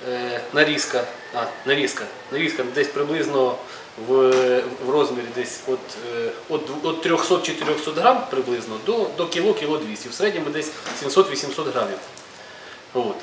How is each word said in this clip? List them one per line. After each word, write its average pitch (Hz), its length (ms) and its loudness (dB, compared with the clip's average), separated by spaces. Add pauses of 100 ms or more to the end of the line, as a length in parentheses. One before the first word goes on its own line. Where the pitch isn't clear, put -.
Е, 123 320 -4 (120)
нарізка, 143 520 2 (300)
а, 120 100 0 (200)
нарізка, 135 400 0 (280)
нарізка 160 300 -2 (120)
десь 139 140 2
приблизно 143 680 0 (520)
в, 131 220 8 (560)
в 127 40 0
розмірі 127 440 2
десь 120 320 -4
от, 131 120 0 (380)
е, 117 120 -2 (200)
от, 147 220 -2 (120)
от 160 200 -2
трьохсот 165 400 4
чотирьохсот 151 560 -2
грам 233 320 6
приблизно 117 460 -2 (100)
до, 220 200 2 (100)
до 170 100 0
кіло, 170 280 4
кіло 151 240 0
двісті. 107 300 -6
В - 40 -10
середньому 170 380 0
десь 151 200 -4 (320)
сімсот-вісімсот 139 680 2
грамів. 110 260 -2 (960)
От. 110 280 0